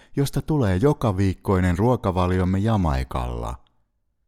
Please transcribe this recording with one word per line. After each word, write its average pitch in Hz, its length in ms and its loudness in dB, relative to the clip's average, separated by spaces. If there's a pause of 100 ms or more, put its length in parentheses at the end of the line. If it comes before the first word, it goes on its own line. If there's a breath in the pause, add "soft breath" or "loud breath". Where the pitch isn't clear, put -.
(160 soft breath)
josta 139 260 -2
tulee 120 340 0
jokaviikkoinen 92 1000 0
ruokavaliomme 92 840 0
Jamaikalla. 113 960 -2 (720)